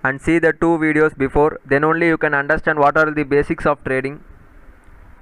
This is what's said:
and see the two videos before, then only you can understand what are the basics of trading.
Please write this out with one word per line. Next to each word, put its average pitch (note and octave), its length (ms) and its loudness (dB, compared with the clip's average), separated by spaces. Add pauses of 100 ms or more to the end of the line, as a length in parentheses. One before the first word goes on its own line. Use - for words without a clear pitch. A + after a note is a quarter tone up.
and C3+ 140 -4
see E3 160 0
the D#3+ 160 2
two E3 280 0
videos D3+ 360 0
before, D3 480 0
then C#3 180 0
only D#3+ 220 0
you E3 100 2
can D3+ 200 -2
understand D3+ 420 -2
what C#3+ 180 2
are D#3 140 2
the D3+ 140 -4
basics C#3+ 420 -2
of D3 180 -2
trading. C3 400 -6 (1000)